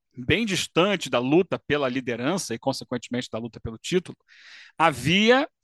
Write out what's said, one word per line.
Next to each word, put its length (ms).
bem 280
distante 640
da 80
luta 400
pela 300
liderança 640
e, 60
consequentemente, 720
da 80
luta 180
pelo 200
título, 400
havia 680